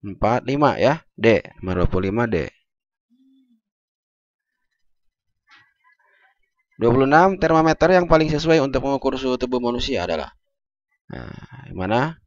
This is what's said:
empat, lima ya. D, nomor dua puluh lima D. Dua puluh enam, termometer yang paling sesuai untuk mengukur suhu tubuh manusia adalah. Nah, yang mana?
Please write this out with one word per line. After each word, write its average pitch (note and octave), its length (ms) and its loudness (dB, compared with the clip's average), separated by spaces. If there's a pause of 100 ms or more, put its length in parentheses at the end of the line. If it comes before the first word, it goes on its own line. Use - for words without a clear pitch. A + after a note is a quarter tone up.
empat, G#2 480 -2
lima C#3 320 2
ya. C#3 320 0
D, A2 320 2 (160)
nomor F2+ 240 -2
dua - 80 2
puluh F#2+ 160 0
lima A#2 160 -2
D. E2+ 240 -4 (4000)
Dua A2+ 120 4
puluh C3+ 120 4
enam, F3 320 4
termometer D#3+ 520 2
yang F3+ 200 2
paling D#3+ 200 4
sesuai D#3+ 320 2
untuk C3+ 280 -2
mengukur C3+ 320 -2
suhu B2+ 160 -2
tubuh B2 240 -4
manusia A#2+ 440 -4
adalah. D#2+ 280 -6 (800)
Nah, - 560 -18
yang F2 80 -14
mana? G#2+ 240 -2 (260)